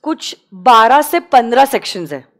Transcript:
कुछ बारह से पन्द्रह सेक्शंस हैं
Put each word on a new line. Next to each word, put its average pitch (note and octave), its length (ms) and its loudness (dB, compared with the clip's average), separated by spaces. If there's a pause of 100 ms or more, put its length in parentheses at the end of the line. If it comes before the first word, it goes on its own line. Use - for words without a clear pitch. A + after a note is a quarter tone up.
कुछ - 340 -10 (160)
बारह A3+ 480 2
से E4+ 180 -4
पन्द्रह B3 460 0
सेक्शंस F3 480 -10
हैं C3 140 -16 (120)